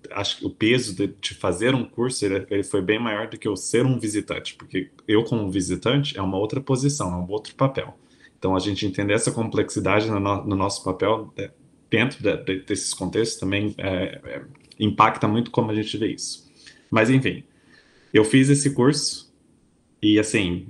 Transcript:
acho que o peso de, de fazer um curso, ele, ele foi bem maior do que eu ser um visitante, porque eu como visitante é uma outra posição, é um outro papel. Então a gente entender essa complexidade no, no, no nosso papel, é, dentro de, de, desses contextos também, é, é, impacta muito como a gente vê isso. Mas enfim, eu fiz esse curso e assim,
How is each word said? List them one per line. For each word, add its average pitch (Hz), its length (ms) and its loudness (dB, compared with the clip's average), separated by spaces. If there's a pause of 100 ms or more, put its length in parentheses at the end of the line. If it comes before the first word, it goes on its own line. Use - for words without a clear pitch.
(120)
acho - 260 -4
que - 80 -8
o 98 40 -2
peso 107 460 2
de, 98 120 -2
de - 260 -10
fazer 104 400 0
um 120 100 -2
curso, - 400 -4
ele, 95 260 -2
ele 101 140 0
foi 98 180 -2
bem 107 180 2
maior 113 280 -4
do 110 100 -12
que - 100 -6
eu 101 80 -2
ser 117 300 0
um 127 120 2
visitante, 104 580 -6
porque - 340 -8 (180)
eu 107 160 4
como 110 260 -2
visitante 98 680 0
é 95 40 -4
uma 95 160 -2
outra 107 220 -2
posição, 131 520 -2
é 87 40 -4
um 90 140 -6
outro 107 240 -6
papel. - 440 -2 (400)
Então 95 180 0
a 92 40 2
gente 104 260 -2
entender 101 280 0
essa 113 180 0
complexidade 107 800 0
no, 101 100 0
no, 101 240 0
no 101 120 0
nosso 98 280 -2
papel, 101 520 0
é, 101 140 -10 (400)
dentro 120 320 0
de, 101 220 0
de, 95 200 -4
desses - 300 -4
contextos 98 460 -2
também, 101 380 -2
é, 92 460 -4
é, - 180 -12 (360)
impacta 110 480 4
muito 113 240 0
como 113 200 0
a 107 40 -2
gente 107 220 -2
vê 107 120 -2
isso. - 420 -10 (400)
Mas 110 200 6
enfim, 131 340 2 (680)
eu 107 120 8
fiz 131 260 6
esse 143 220 4
curso - 600 0 (720)
e 107 160 6
assim, 92 520 0